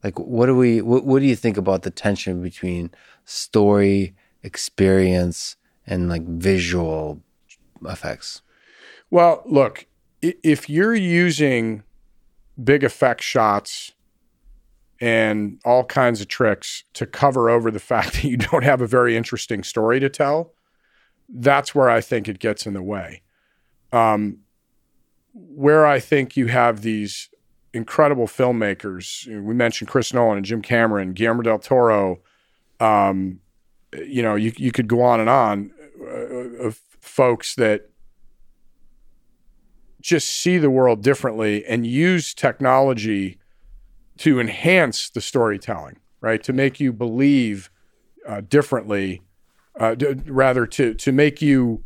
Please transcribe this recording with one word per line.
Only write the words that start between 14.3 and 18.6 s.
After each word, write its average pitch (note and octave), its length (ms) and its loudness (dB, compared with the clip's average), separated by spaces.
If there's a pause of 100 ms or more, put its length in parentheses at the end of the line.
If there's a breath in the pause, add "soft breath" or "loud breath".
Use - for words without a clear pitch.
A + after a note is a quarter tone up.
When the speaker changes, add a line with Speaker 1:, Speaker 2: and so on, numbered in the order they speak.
Speaker 2:
and G#2+ 640 0
all B2 200 4
kinds A#2+ 380 0
of G2+ 60 -12
tricks - 560 -2 (100)
to - 120 -6
cover C3 440 0
over A#2 200 2
the G#2+ 100 -6
<laughs> - 120 -8
fact A2+ 220 -2
that - 100 -4
you B2+ 140 -2
don't A#2+ 260 0